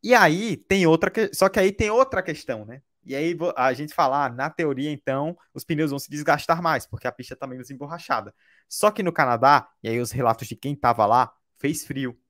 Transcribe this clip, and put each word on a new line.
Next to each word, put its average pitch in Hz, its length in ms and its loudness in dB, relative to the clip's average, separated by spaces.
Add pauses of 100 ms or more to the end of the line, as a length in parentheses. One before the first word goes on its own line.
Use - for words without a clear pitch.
E 233 120 2
aí 185 420 4
tem 190 300 2
outra 165 240 4
que-, 226 240 -2
só 190 160 4
que 208 100 0
aí 196 120 4
tem 208 180 -2
outra 240 320 2
questão, 120 420 -8
né? 123 160 -18 (220)
E 135 120 -12
aí 160 180 -2
vo-, 165 240 -4
a 127 160 2
gente 147 220 -8
fala, 143 320 2
ah, - 20 -2
na 131 220 -6
teoria, 147 400 -4
então, 143 440 -4 (200)
os - 100 -14
pneus 156 240 -2
vão 139 100 -4
se - 120 -12
desgastar 147 500 0
mais, 160 260 -2
porque - 220 -8
a - 40 -6
pista - 220 -16
tá - 120 -12
menos 127 240 -14
emborrachada. 139 640 -8 (340)
Só - 220 2
que 208 120 -6
no 175 100 -2
Canadá, 135 580 4 (120)
e 113 60 -6
aí 113 120 -2
os 123 100 -4
relatos 120 380 0
de 117 60 -10
quem 143 220 -8
tava 117 300 2
lá, 120 260 2 (240)
fez 147 300 -6
frio. 135 320 -8 (120)